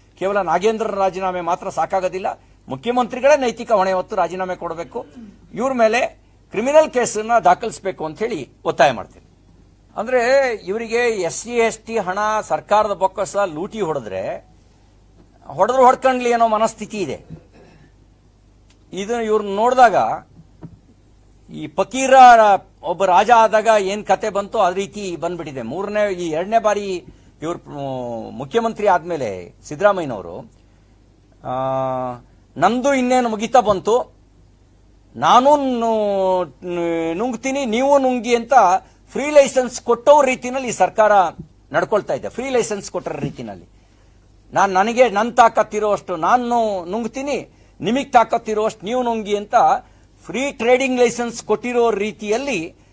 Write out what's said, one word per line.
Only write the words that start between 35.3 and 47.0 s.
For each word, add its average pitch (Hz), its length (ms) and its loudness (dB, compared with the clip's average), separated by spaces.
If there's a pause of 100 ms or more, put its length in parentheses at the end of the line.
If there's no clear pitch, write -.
ನು-, 190 1600 -2
ನುಂಗ್ತೀನಿ, 262 480 -4
ನೀವು 262 320 2
ನುಂಗಿ" 247 380 0
ಅಂತ 233 180 -2 (580)
ಫ್ರೀ 262 180 -4
ಲೈಸೆನ್ಸ್ 277 520 4
ಕೊಟ್ಟವ್ರ 269 440 4
ರೀತಿನಲ್ಲಿ 254 420 -4
ಈ 220 40 -4
ಸರ್ಕಾರ 208 400 2 (600)
ನಡ್ಕೊಳ್ತಾ 175 420 -2
ಇದೆ. 104 160 -6
ಫ್ರೀ 254 200 -8
ಲೈಸೆನ್ಸ್ 220 420 -4
ಕೊಟ್ಟರ 170 240 -8
ರೀತಿನಲ್ಲಿ, 127 500 -10 (880)
"ನಾನ್, 190 200 2
ನನಗೆ 226 360 2
ನನ್ 208 280 -2
ತಾಕತ್ತಿರೋಷ್ಟು 214 800 2
ನಾನು 214 680 0
ನುಂಗ್ತೀನಿ, 226 640 -6 (320)